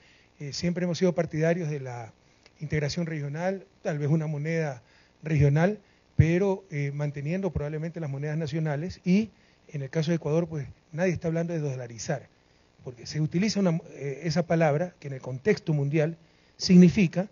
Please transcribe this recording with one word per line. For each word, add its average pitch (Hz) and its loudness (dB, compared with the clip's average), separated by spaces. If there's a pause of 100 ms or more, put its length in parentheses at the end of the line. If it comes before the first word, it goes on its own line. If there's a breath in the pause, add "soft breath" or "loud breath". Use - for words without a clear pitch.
(380 soft breath)
eh, 143 -12
siempre 175 -2
hemos 175 -2
sido 180 4
partidarios 170 0
de 151 -4
la 120 -10 (480 soft breath)
integración 151 -2
regional, 160 -6 (160)
tal 160 -2
vez 147 0
una 156 2
moneda 156 -4 (420 soft breath)
regional, 160 4 (360 soft breath)
pero, 185 4
eh, 143 -4
manteniendo 147 -4
probablemente 156 -6
las 151 -6
monedas 147 -6
nacionales 156 -4
y, 202 2 (380 soft breath)
en 143 -8
el 135 -10
caso 160 -2
de 170 2
Ecuador, 160 0
pues, 156 -8 (240)
nadie 175 0
está 165 -4
hablando 170 -2
de 165 -4
dolarizar, 127 -6 (560 soft breath)
porque 127 -16
se 151 -6
utiliza 180 0
una, 175 2 (100)
eh, 139 -10
esa 170 0
palabra 165 2
que 147 -12
en 139 -8
el 123 -10
contexto 160 0
mundial 151 0 (400 soft breath)
significa 180 6